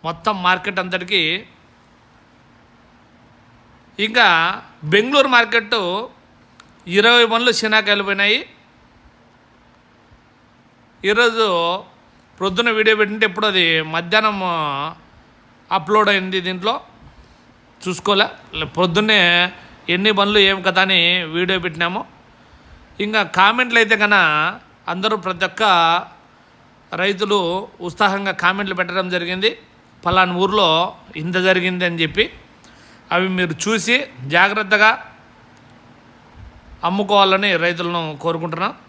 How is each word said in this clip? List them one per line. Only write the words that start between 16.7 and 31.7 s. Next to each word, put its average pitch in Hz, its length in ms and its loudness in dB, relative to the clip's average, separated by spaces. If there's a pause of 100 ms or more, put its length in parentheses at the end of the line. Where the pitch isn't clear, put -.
చూసుకోలే. 196 400 0 (260)
లే-, 156 120 -8
పొద్దున్నే 180 840 2 (360)
ఎన్ని 185 220 0
బండ్లు 202 280 2
ఏం 196 240 2
కథ 185 160 0
అని 180 460 2
వీడియో 180 340 -2
పెట్టినాము. 170 480 -6 (960)
ఇంకా 208 220 0
కామెంట్లు 233 560 2
అయితే 220 180 4
కన్నా 185 640 2 (280)
అందరూ 190 280 -2
ప్రతి 185 280 -6
ఒక్క - 180 -4 (1300)
రైతులు 190 760 -2 (120)
ఉత్సాహంగా 196 520 -2
కామెంట్లు 190 420 -2
పెట్టడం 180 340 -4
జరిగింది. 180 500 -4 (480)
"పలానా 180 260 2
ఊర్లో 180 600 0 (220)
ఇంత 165 180 -6
జరిగింది" 185 500 0